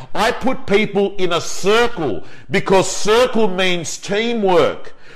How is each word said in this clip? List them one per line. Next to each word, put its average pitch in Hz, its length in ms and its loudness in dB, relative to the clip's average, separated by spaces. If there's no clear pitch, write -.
I 214 180 0
put - 340 -2
people 202 500 0
in 180 160 2
a 165 80 0
circle, 202 840 0
because 190 400 2
circle 226 580 2
means 180 500 -2
teamwork. 196 960 0